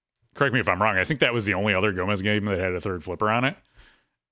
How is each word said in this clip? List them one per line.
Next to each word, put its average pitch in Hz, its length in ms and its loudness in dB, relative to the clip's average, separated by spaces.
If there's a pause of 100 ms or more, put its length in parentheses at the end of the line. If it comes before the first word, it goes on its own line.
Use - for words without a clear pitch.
(360)
correct 139 180 2
me 127 60 2
if 98 100 0
I'm 90 120 2
wrong, 104 160 2
I 92 60 4
think 123 160 -4
that 123 140 2
was 113 120 -2
the 101 80 0
only 101 200 0
other 98 180 2
Gomez 95 300 -2
game 104 240 0
that 98 140 0
had 92 140 -2
a 90 80 -4
third 92 220 -6
flipper 92 260 -2
on 120 160 2
it. 147 100 -2 (760)